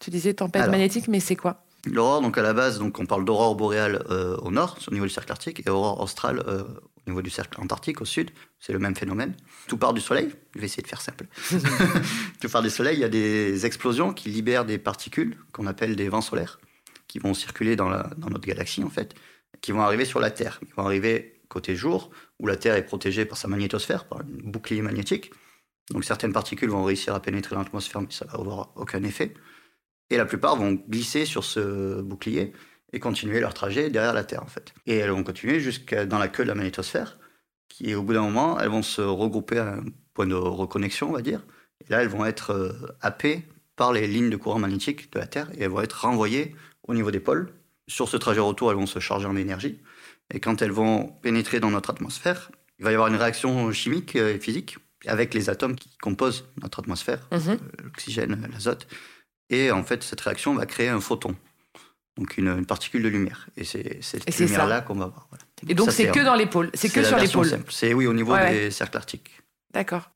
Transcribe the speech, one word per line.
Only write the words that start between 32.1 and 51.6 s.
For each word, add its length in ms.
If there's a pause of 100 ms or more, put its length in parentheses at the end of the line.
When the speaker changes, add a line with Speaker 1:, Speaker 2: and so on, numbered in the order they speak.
Speaker 2:
et 80
continuer 400
leur 140
trajet 360
derrière 220
la 100
Terre, 220
en 20
fait. 260 (140)
Et 100
elles 140
vont 140
continuer 340
jusqu'à 480
dans 140
la 80
queue 160
de 40
la 60
magnétosphère, 640 (500)
qui, 280
au 80
bout 80
d'un 100
moment, 380
elles 80
vont 160
se 180
regrouper 560
à 160
un 100 (300)
point 140
de 60
reconnexion, 760
on 20
va 100
dire. 220 (360)
Et 100
là, 120
elles 60
vont 160
être, 280
euh, 200 (280)
happées 420 (320)
par 180
les 140
lignes 240
de 60
courant 240
magnétique 520
de 60
la 80
Terre 300
et 80
elles 60
vont 120
être 200
renvoyées 520 (320)
au 80
niveau 160
des 100
pôles. 320 (360)
Sur 200
ce 80
trajet 240
retour, 300
elles 80
vont 80
se 140
charger 260
en 80
énergie. 460 (520)
Et 60
quand 240
elles 100
vont 360 (140)
pénétrer 360
dans 120